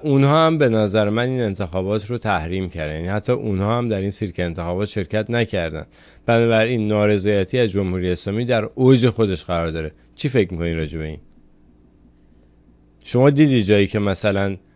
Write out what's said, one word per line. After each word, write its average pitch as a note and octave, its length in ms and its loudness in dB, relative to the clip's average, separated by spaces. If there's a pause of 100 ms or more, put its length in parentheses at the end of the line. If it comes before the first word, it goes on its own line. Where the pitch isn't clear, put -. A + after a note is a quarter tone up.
اونها C#3+ 440 4
هم D#3+ 120 2
به C#3+ 100 4
نظر G#2+ 400 2
من A#2 200 0
این C3 120 -2
انتخابات G2 680 -4
رو A#2+ 120 -6
تحریم F#2 500 -2
کردن، D#2 260 -8
یعنی E2 140 -6
حتی G#2 240 -2
اونها G#2 460 -2
هم A#2+ 100 -4
در G#2 120 -2
این G2 100 -4
سیرک G2 280 -6
انتخابات F2 500 -4
شرکت G#2 420 -4
نکردن. F2 540 -4 (420)
بنابراین A#2 600 2
نارضایتی G#2 680 0
از A#2 120 2
جمهوری F#2 400 -2
اسلامی G2+ 340 -4
در A#2 300 -2
اوج B2+ 340 6
خودش G2+ 360 -2
قرار E2+ 260 -2
داره. D#2 220 -6 (220)
چی - 140 -4
فکر A2+ 240 0
می‌کنین E2 240 -4
راجع D#2+ 220 -6
به D#2 60 -6
این؟ D#2 140 -10 (1900)
شما C3 260 4
دیدی C#3 320 4
جایی G2+ 240 4
که G#2+ 120 -2
مثلاً G2 580 -2 (200)